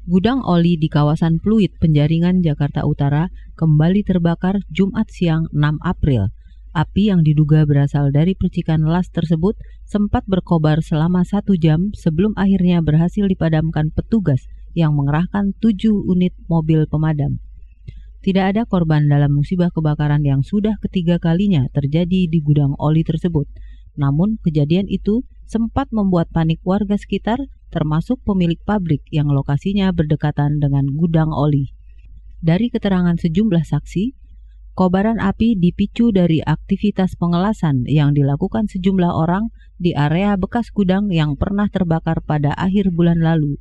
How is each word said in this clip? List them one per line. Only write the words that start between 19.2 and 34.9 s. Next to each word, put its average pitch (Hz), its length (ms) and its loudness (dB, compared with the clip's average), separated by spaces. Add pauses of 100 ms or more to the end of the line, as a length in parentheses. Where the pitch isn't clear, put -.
musibah 175 400 0
kebakaran 147 480 0
yang 139 160 2
sudah 202 480 -2
ketiga 175 320 0
kalinya 170 560 0
terjadi 170 560 0
di 170 80 2
gudang 147 400 2
oli 160 240 2
tersebut. 165 480 -2 (480)
Namun, 156 400 0
kejadian 160 480 0
itu 208 400 -2 (220)
sempat 226 400 -2
membuat 190 400 0
panik 160 320 -2
warga 196 400 -2
sekitar, 214 400 -4 (320)
termasuk 156 480 -2
pemilik 175 400 0
pabrik 175 480 -2
yang 151 240 0
lokasinya 190 560 0
berdekatan 151 720 0
dengan 139 320 2
gudang 160 400 0
oli. 143 400 0 (640)
Dari 180 320 0
keterangan 180 480 0
sejumlah 170 480 0
saksi, 175 480 -4 (640)
kobaran 190 400 2